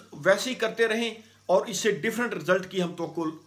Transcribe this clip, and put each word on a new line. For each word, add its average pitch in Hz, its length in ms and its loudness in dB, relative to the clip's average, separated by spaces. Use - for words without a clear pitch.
वैसे 196 340 2
ही 254 80 -4
करते 226 300 2
रहें 226 360 -2
और 208 200 4
इससे 208 240 0
different 214 400 -2
result 180 320 0
की 190 140 -4
हम 170 160 -2
तवक्कुल 160 520 -4